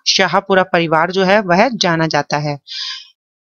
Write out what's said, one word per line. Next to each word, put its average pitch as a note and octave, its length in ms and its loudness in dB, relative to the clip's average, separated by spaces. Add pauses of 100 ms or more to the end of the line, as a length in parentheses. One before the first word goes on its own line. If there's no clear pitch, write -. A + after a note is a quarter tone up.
शाहपुरा F#3+ 580 0
परिवार E3 480 0
जो F#3+ 120 0
है G3 180 4
वह F#3+ 320 2
जाना E3 320 0
जाता D3 320 -2
है। D3 180 -4 (960)